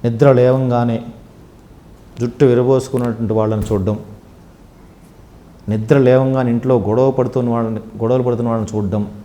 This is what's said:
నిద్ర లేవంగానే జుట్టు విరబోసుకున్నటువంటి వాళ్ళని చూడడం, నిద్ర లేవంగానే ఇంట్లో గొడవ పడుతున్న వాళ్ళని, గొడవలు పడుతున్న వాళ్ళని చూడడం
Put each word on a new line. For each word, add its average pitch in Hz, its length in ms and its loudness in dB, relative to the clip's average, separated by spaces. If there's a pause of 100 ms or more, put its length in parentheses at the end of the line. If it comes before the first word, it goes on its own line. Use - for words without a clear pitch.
నిద్ర 120 280 4
లేవంగానే 123 720 2 (1120)
జుట్టు 120 240 0
విరబోసుకున్నటువంటి 120 880 0
వాళ్ళని 107 300 0
చూడడం, 107 380 -2 (1700)
నిద్ర 110 300 2
లేవంగానే 131 520 2
ఇంట్లో 120 280 2
గొడవ 113 320 2
పడుతున్న 123 400 -2
వాళ్ళని, 113 300 -4
గొడవలు 113 420 -2
పడుతున్న 120 280 -2
వాళ్ళని 110 260 -4
చూడడం 104 340 -4 (140)